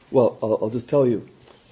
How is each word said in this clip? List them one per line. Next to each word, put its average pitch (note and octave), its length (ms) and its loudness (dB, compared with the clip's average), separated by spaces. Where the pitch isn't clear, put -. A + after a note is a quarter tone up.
well, B2 320 2
I'll, A2 200 -2
I'll A2 80 -4
just A#2 180 -8
tell C#3+ 180 2
you. A2+ 220 -2